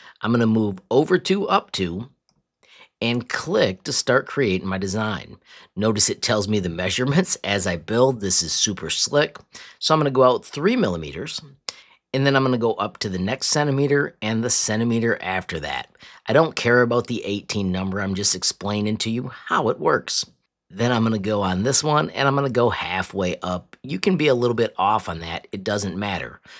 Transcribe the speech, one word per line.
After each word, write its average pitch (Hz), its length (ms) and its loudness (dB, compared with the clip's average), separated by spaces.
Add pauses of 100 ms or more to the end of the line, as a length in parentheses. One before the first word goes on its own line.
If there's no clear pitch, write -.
(220)
I'm 110 100 0
gonna 117 140 4
move 110 320 2 (140)
over 156 260 4
to, 190 300 0
up - 240 0
to, 92 380 -4 (920)
and 117 260 -2
click - 580 0
to 147 60 -6
start 135 360 2
creating 98 400 0
my 95 100 -2
design. 101 600 -4 (380)
Notice 107 360 2
it - 100 -6
tells 107 260 2
me 107 120 2
the 90 100 -2
measurements 127 720 0
as 98 220 -2
I 87 100 0
build. 117 460 2
This 92 220 0
is 80 100 -4
super 90 380 -2
slick. - 480 0 (400)
So - 160 2
I'm 156 40 4
gonna 143 120 2
go 127 140 6
out 123 200 4
three 185 300 -2
millimeters, 87 640 -4 (720)
and 135 120 2
then 139 100 4
I'm 135 80 4
gonna 127 140 2
go 113 160 2
up 101 240 -4
to 107 120 -6
the 92 80 -4
next 101 300 -2
centimeter 143 720 2
and 113 220 0
the 123 60 -2
centimeter 113 720 0
after 90 400 -6
that. 69 340 -8 (320)
I 113 60 0
don't 156 240 2
care 120 240 4
about 120 260 0
the 117 160 -6
eighteen 101 480 -4
number. 95 300 -4
I'm 95 140 -4
just 98 200 0
explaining 104 640 -4
to 113 120 -4
you 123 220 -6 (160)
how 135 220 0
it - 100 -2
works. - 460 -2 (440)
Then 117 220 0
I'm 113 120 2
gonna 110 160 0
go 104 220 0
on 92 220 0
this 131 180 2
one, 151 280 0
and 139 180 0
I'm 139 80 2
gonna 139 140 0
go 117 200 2
halfway 92 720 -4
up. 90 420 -8
You 151 160 -8
can 185 200 2
be 151 100 2
a 131 80 6
little 120 200 2
bit 113 220 0
off 104 300 2
on 82 140 -8
that. 82 320 -10
It 95 100 -10
doesn't 98 340 -2
matter. 82 440 -6 (180)